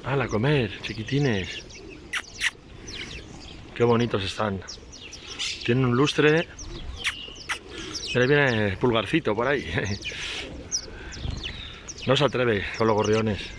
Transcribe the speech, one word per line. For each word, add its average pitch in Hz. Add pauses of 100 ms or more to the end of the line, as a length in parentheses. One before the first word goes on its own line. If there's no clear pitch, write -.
Hala, 131
a -
comer, 120
chiquitines. 110 (2000)
Qué -
bonitos 117
están. 98 (1040)
Tienen 131
un 120
lustre. 151 (1600)
Mira, -
ahí 127
viene 131
el 95
pulgarcito 113
por 117
ahí. 139
<laughs> 82 (2250)
No 127
se 143
atreve 120 (140)
con 113
los 110
gorriones. 107 (180)